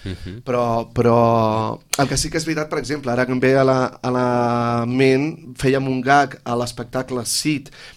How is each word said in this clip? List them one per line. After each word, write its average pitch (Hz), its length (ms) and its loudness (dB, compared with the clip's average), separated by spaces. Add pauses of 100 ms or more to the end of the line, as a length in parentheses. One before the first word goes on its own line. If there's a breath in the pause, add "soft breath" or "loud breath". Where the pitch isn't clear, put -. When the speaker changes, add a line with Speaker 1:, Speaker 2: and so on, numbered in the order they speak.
Speaker 1:
Mhm. 95 400 -10
Speaker 2:
Però, 120 480 -2
però 117 880 2 (180)
el 139 100 2
que 139 80 -4
sí 151 140 -2
que 165 80 -6
és 160 80 -4
veritat, 156 240 -4
per 160 100 -4
exemple, 131 320 -6
ara 123 140 2
que 123 80 -4
em 127 60 0
ve 131 180 4
a 135 60 4
la, 131 380 2
a 127 100 -2
la 120 760 0
ment, 131 680 0
fèiem 135 300 0
un 131 140 -2
gag 139 440 2
a 120 100 -4
l'espectacle 123 680 -6
Cid, - 440 -4 (280 loud breath)